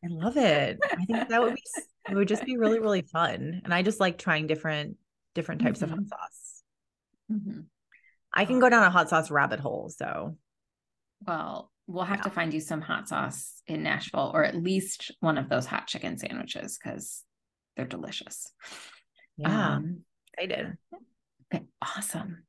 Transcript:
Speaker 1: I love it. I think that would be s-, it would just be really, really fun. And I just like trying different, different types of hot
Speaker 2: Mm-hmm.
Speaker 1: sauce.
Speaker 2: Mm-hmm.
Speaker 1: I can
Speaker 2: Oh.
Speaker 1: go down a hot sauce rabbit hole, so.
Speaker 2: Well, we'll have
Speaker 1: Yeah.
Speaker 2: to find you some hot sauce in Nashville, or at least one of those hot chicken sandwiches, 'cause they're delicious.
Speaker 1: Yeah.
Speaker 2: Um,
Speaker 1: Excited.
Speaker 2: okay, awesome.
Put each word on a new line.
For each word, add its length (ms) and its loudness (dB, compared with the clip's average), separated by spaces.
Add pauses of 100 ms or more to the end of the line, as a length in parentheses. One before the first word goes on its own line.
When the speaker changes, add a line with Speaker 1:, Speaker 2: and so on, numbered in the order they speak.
Speaker 1:
I 60 -8
love 300 -2
it. 400 4 (180)
I 80 0
think 240 0
that 140 4
would 120 2
be 80 -10 (140)
s-, 80 -8 (240)
it 60 -2
would 140 4
just 180 0
be 100 -2
really, 220 4
really 240 2
fun. 640 0
And 100 0
I 80 4
just 180 2
like 160 2
trying 300 0
different, 500 -2 (380)
different 260 -4
types 220 2
of 80 -2
hot 80 -6
Speaker 2:
Mm-hmm. 100 -4
Speaker 1:
sauce. 540 -16 (680)
Speaker 2:
Mm-hmm. 300 -4 (720)
Speaker 1:
I 140 4
can 100 2
Speaker 2:
Oh. 40 6
Speaker 1:
go 100 10
down 120 8
a 80 10
hot 200 6
sauce 200 4
rabbit 300 2
hole, 300 -6
so. 480 -6 (880)
Speaker 2:
Well, 440 -6 (160)
we'll 180 -4
have 140 -2
Speaker 1:
Yeah. 40 -4
Speaker 2:
to 80 -2
find 240 -2
you 60 -2
some 200 -6
hot 280 -4
sauce 580 -6
in 160 -4
Nashville, 500 0
or 100 4
at 140 2
least 640 -2
one 160 4
of 140 -2
those 160 0
hot 200 -4
chicken 300 -6
sandwiches, 600 -8
'cause 440 -12 (540)
they're 100 -4
delicious. 640 -10 (840)
Speaker 1:
Yeah. 380 2
Speaker 2:
Um, 300 -4 (280)
Speaker 1:
Excited. 460 -6 (760)
Speaker 2:
okay, 140 -4 (160)
awesome. 680 -8